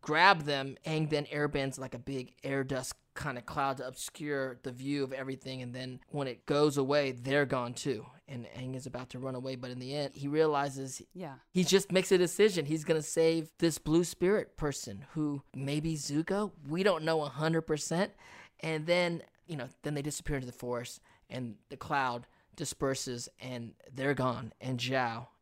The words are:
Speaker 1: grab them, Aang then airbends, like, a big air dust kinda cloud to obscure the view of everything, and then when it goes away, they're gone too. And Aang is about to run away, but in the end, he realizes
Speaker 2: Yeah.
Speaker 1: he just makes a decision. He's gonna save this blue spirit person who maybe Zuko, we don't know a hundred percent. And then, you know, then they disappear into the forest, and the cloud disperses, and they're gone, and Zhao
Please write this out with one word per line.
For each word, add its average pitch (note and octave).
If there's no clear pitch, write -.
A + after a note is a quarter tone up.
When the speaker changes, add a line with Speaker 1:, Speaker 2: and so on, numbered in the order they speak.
Speaker 1:
grab E3
them, C3+
Aang D#3
then D3
airbends, D3
like, C3
a B2
big B2+
air C#3
dust C3
kinda B2+
cloud C#3
to B2+
obscure C3+
the B2+
view C3+
of C3
everything, C3
and B2
then B2+
when C#3+
it A#2+
goes D3
away, C#3
they're C3+
gone B2
too. A#2+
And A#2+
Aang C3
is B2+
about B2
to B2+
run C3
away, C3
but B2
in B2
the B2+
end, C#3+
he C#3
realizes C#3+
Speaker 2:
Yeah. F3
Speaker 1:
he F3+
just F#3
makes F#3
a F#3
decision. F3+
He's D3+
gonna D#3+
save E3
this E3
blue E3
spirit F#3
person B2
who D3
maybe D#3
Zuko, E3
we D#3+
don't F3+
know D#3+
a C#3+
hundred D#3
percent. D#3+
And D#3
then, F3
you D#3+
know, B2
then D3
they C#3+
disappear D3
into C3
the B2
forest, A#2+
and A#2+
the -
cloud C3
disperses, C3
and A#2+
they're C3+
gone, A#2+
and B2+
Zhao B2